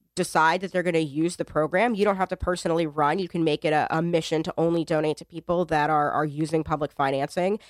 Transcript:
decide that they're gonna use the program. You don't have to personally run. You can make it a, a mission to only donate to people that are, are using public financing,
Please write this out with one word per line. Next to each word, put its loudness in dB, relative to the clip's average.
decide 2
that -8
they're 0
gonna 2
use -2
the -4
program. 0
You 0
don't 2
have -2
to -6
personally -2
run. 0
You -4
can -2
make 0
it 2
a, 2
a 0
mission 0
to -6
only 2
donate 0
to -18
people -4
that 2
are, 2
are 0
using -2
public -4
financing, -2